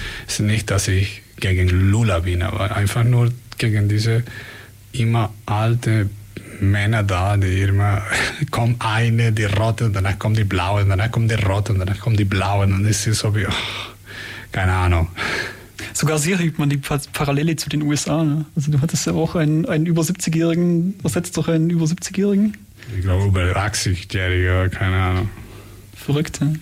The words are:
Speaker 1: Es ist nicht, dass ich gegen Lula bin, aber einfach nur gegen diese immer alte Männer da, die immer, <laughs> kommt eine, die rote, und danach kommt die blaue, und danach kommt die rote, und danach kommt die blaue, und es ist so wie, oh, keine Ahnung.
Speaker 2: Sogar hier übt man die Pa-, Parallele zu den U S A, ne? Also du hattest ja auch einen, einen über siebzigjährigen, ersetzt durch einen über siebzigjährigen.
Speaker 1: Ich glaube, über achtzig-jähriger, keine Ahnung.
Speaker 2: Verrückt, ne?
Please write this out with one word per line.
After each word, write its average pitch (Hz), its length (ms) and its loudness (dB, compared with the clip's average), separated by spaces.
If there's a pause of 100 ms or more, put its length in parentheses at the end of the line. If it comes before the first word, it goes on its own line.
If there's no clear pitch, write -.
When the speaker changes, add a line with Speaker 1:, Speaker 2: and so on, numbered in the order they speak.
(260)
Speaker 1:
Es - 100 -8
ist - 40 -2
nicht, 107 320 0
dass 95 160 0
ich 98 340 0 (160)
gegen 92 300 2
Lula 95 520 4
bin, 87 240 0
aber 98 300 -2
einfach 101 300 0
nur 120 260 4 (280)
gegen 104 320 2
diese 113 340 2 (680)
immer 113 400 0 (120)
alte 110 640 2 (520)
Männer 101 420 2
da, 98 320 0
die 95 280 2
immer, 101 400 2 (220)
<laughs> - 260 -4
kommt 117 280 0
eine, 113 540 2
die 107 100 0
rote, 104 400 0
und 110 100 2
danach 98 240 0
kommt 110 200 0
die 107 80 2
blaue, 98 380 0
und 98 60 4
danach 98 220 0
kommt 113 180 0
die 113 60 2
rote, 101 380 0
und 95 60 0
danach 98 200 -2
kommt 113 180 0
die 104 80 2
blaue, 98 420 2
und 98 180 2
es 110 200 0
ist 107 140 0
so 107 160 0
wie, 101 100 0
oh, - 60 -2 (1000)
keine 92 180 0
Ahnung. 90 380 2 (840)
Speaker 2:
Sogar 156 280 0
hier 180 180 0
übt 165 180 -2
man 147 120 2
die 143 80 2
Pa-, 139 240 -4 (100)
Parallele 147 460 0
zu - 100 -8
den 147 140 -2
U 147 100 0
S 147 160 0
A, 156 160 0
ne? 151 220 0 (100)
Also 147 160 0
du 147 80 2
hattest - 280 0
ja 165 60 0
auch 160 220 0
einen, 156 300 2
einen 156 200 0
über 165 180 2
siebzigjährigen, 170 1000 0
ersetzt 170 320 -2
durch 156 140 -2
einen 165 200 2
über 165 160 2
siebzigjährigen. 196 680 0 (400)
Speaker 1:
Ich 95 60 -2
glaube, 92 240 2
über 92 320 2
achtzig-jähriger, 92 1120 0
keine 92 260 -2
Ahnung. 92 340 0 (680)
Speaker 2:
Verrückt, - 460 -2
ne? 156 200 0